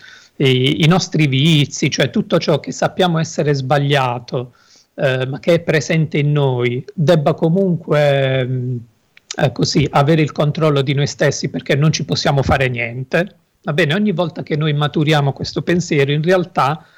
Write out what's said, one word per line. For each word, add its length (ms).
i, 460
i 40
nostri 400
vizi, 640
cioè 220
tutto 260
ciò 220
che 120
sappiamo 480
essere 340
sbagliato, 1000
eh, 300
ma 140
che 160
è 60
presente 580
in 120
noi, 640
debba 400
comunque, 1120
mm, 320
eh, 140
così, 400
avere 300
il 100
controllo 500
di 120
noi 140
stessi 420
perché 260
non 160
ci 140
possiamo 380
fare 260
niente. 680
Va 100
bene, 200
ogni 180
volta 320
che 120
noi 180
maturiamo 600
questo 280
pensiero, 500
in 120
realtà 640